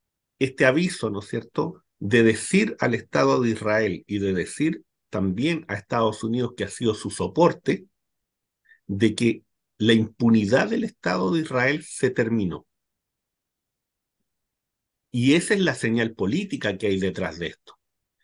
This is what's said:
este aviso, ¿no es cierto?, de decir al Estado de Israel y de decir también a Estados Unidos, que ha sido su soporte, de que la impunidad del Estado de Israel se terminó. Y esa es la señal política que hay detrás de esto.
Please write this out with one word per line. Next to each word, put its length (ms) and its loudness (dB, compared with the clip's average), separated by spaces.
este 260 0
aviso, 440 2
¿no 100 -6
es 80 -16
cierto?, 560 -6
de 240 4
decir 560 2
al 140 0
Estado 480 0
de 80 2
Israel 560 -2
y 140 -4
de 140 0
decir 500 -4
también 580 -2
a 80 -6
Estados 480 -2
Unidos, 320 -2
que 80 -6
ha 60 -6
sido 240 -2
su 160 -8
soporte, 760 0
de 300 0
que 280 0
la 160 4
impunidad 760 2
del 140 -2
Estado 480 -4
de 100 0
Israel 420 -2
se 260 -2
terminó. 580 -2
Y 220 4
esa 200 2
es 80 2
la 120 0
señal 400 0
política 640 -2
que 100 -4
hay 120 0
detrás 400 -4
de 80 -6
esto. 320 -18